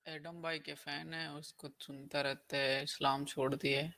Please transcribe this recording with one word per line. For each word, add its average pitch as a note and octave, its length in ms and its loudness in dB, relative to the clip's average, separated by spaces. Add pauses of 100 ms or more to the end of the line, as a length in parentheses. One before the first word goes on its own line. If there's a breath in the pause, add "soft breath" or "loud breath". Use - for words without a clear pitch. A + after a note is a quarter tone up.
एडम E3 360 -10
भाई E3 180 0
के D3 140 -8
फैन D3 400 -6
हैं, D#3+ 160 -2
उसको D3 380 -10 (120)
सुनते C#3+ 420 -2
रहते C#3 360 0
हैं, C3+ 240 4
इस्लाम C#3 440 2
छोड़ C#3 300 2
दिए। C#3 260 4 (160)